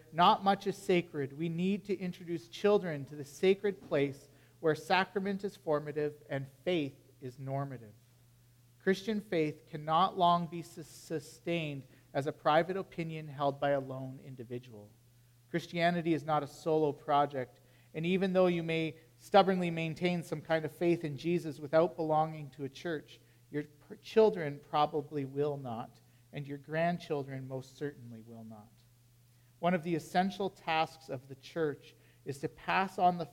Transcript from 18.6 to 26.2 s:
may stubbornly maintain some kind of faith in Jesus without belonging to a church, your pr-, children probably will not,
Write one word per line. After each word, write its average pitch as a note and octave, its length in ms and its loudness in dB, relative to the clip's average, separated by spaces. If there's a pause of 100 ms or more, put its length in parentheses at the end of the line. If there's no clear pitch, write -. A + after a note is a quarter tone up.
may D#3+ 320 -2 (240)
stubbornly F#3 520 4
maintain E3 520 -2
some D3+ 180 -8
kind D#3+ 240 0
of D3 120 -8
faith E3+ 280 2
in C#3+ 120 -4
Jesus D#3 420 -2
without D#3+ 380 2
belonging D#3 600 0
to C#3+ 80 -8
a C3 40 -4
church, D3 520 -8 (300)
your D3 140 -4 (240)
pr-, G#3 140 -16
children F3 580 4 (100)
probably D3+ 540 0
will C#3+ 320 0
not, B2 340 -8 (420)